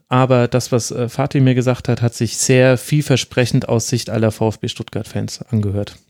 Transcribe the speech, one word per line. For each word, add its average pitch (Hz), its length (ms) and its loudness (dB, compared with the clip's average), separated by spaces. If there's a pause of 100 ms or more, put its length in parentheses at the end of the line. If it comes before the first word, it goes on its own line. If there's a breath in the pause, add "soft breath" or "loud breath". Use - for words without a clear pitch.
aber 127 400 2
das, - 240 -2
was, 120 180 -2
äh, 120 200 -4
Fatih 139 320 0
mir 127 140 4
gesagt 123 340 0
hat, 117 120 0
hat 117 140 0
sich - 220 -4
sehr 127 400 4
vielversprechend 131 920 0
aus 117 180 0
Sicht 117 220 -4
aller 110 220 0
V 110 180 -2
F 107 100 -8
B 117 80 -6
Stuttgart-Fans - 760 -8
angehört. 104 520 -4 (140)